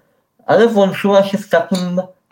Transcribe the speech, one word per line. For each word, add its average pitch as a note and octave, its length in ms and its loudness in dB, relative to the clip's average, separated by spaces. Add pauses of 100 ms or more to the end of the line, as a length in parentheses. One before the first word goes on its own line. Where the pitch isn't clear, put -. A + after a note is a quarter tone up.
(460)
ale G3+ 220 4
włączyła G3 540 0
się G3 160 -4
w - 100 -16
takim F3+ 540 -2 (300)